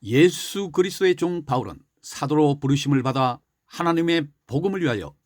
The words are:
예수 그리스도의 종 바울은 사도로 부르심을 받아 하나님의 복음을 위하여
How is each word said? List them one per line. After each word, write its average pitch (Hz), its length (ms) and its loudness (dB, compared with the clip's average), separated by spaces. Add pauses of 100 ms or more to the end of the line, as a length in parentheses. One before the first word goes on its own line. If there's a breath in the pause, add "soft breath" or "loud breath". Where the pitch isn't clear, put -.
예수 175 680 0
그리스도의 185 460 0
종 175 260 -2
바울은 127 340 -4 (240)
사도로 147 580 0
부르심을 139 440 0
받아 127 380 -2 (240)
하나님의 170 640 0 (180)
복음을 180 340 -2
위하여 107 320 -2 (120)